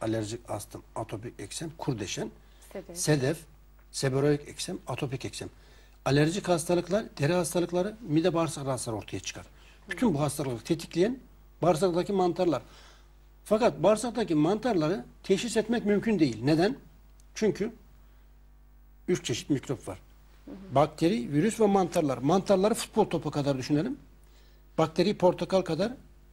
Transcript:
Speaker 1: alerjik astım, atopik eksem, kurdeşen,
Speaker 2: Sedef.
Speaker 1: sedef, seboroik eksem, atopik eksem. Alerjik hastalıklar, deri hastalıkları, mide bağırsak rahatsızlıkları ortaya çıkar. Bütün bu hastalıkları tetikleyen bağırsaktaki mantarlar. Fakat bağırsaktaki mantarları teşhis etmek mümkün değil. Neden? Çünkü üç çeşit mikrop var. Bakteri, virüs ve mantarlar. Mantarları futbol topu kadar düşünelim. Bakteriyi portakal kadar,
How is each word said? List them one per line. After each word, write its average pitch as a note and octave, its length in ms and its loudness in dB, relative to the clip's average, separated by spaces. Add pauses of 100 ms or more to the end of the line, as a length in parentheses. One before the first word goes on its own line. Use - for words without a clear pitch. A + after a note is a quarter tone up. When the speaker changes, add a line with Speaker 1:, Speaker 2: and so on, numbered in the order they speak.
Speaker 1:
alerjik A2 500 -6
astım, G#2+ 320 -12 (140)
atopik A2 440 -10
eksem, D3 380 -10
kurdeşen, B2+ 520 -4 (420)
Speaker 2:
Sedef. F3+ 260 -14
Speaker 1:
sedef, D3+ 400 0 (540)
seboroik C#3 560 0
eksem, - 380 -10
atopik C3 380 -6
eksem. - 240 -10 (560)
Alerjik D3+ 440 2
hastalıklar, F3 560 0 (140)
deri C#3+ 140 2
hastalıkları, F3+ 680 0
mide E3 340 2
bağırsak D3+ 320 -2
rahatsızlıkları A#2+ 360 -4
ortaya - 180 -8
çıkar. - 260 -12 (440)
Bütün A3+ 240 2
bu C#3 60 0
hastalıkları C#3 440 -4
tetikleyen F3 540 -2 (440)
bağırsaktaki F3 500 2
mantarlar. F3+ 500 2 (840)
Fakat G3+ 380 2
bağırsaktaki G#3+ 520 2
mantarları F#3 720 2 (180)
teşhis G3 340 0
etmek A3 280 0
mümkün G#3 340 2
değil. A#2+ 260 2
Neden? E3 320 4 (580)
Çünkü A3 380 0 (1400)
üç F#3 160 0
çeşit - 260 -4
mikrop C3+ 380 -4
var. G2 100 -12 (760)
Bakteri, D#3+ 580 2
virüs F#3+ 280 2
ve G#3+ 60 6
mantarlar. F3 520 2
Mantarları F#3+ 560 2
futbol - 300 0
topu D#3 260 -4
kadar C#3 280 0
düşünelim. D3+ 400 0 (800)
Bakteriyi F3 400 2
portakal F3+ 440 2
kadar, F3+ 300 -2 (400)